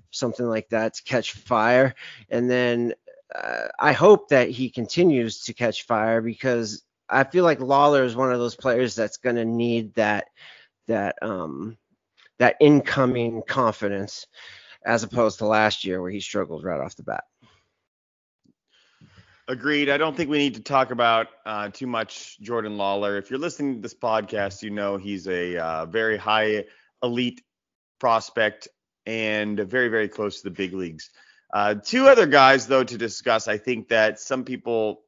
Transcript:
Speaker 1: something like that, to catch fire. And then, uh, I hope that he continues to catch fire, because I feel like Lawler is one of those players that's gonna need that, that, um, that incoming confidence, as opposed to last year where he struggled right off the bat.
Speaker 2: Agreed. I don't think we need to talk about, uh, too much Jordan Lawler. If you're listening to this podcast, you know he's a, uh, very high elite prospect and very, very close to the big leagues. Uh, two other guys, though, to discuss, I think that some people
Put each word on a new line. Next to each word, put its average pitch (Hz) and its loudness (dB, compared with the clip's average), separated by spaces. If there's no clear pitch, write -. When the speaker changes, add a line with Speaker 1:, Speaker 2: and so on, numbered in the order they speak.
Speaker 1:
something 123 -6
like 110 -4
that, 110 -2
to - -14
catch - -4
fire. 123 2
And 123 -2
then, 120 0
uh, 57 -8
I 143 4
hope 190 6
that 123 4
he 117 -6
continues 123 0
to 113 -10
catch - -4
fire, 113 2
because 117 -4
I 147 2
feel 175 2
like 151 2
Lawler 139 4
is 117 -2
one 127 0
of 123 0
those 120 -4
players 123 0
that's 110 -4
gonna 120 -2
need 113 -2
that, 104 0
that, 101 -2
um, 92 -8
that 123 4
incoming 127 4
confidence, 104 -4
as 113 0
opposed 110 -2
to 110 -4
last 107 2
year 92 -4
where 90 -8
he 101 -8
struggled 82 -6
right 82 -4
off 69 -8
the - -20
bat. 50 -8
Speaker 2:
Agreed. 143 -2
I 143 2
don't 156 -2
think 156 -4
we 147 0
need 139 0
to 110 -14
talk 131 0
about, 117 2
uh, 107 -6
too 113 -12
much 113 -8
Jordan 107 -6
Lawler. 101 -2
If 98 -10
you're 131 -6
listening 143 -6
to 107 -12
this 110 -12
podcast, 104 -4
you 107 -10
know 101 -4
he's 95 -8
a, 87 -4
uh, 82 -6
very 110 -2
high 107 0
elite 123 -4
prospect 113 0
and 107 -4
very, 120 -2
very 110 -2
close 104 -6
to - -20
the 90 -10
big 95 -6
leagues. 87 -10
Uh, 104 0
two 254 2
other 233 8
guys, 135 6
though, 131 2
to 120 -6
discuss, 113 -2
I 107 -2
think 117 -6
that 110 2
some 131 -6
people 117 -4